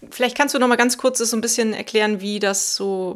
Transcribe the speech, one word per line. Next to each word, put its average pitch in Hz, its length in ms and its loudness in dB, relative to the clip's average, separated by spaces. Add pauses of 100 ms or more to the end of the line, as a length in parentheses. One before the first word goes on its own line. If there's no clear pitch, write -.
Vielleicht 247 260 -2
kannst 285 200 2
du 277 40 0
noch 254 80 4
mal 240 100 4
ganz 240 200 2
kurz 254 220 0
das 233 100 0
so 233 80 -2
ein 220 40 0
bisschen 226 320 0
erklären, 214 480 0
wie 208 180 -4
das 196 360 0
so 190 400 -4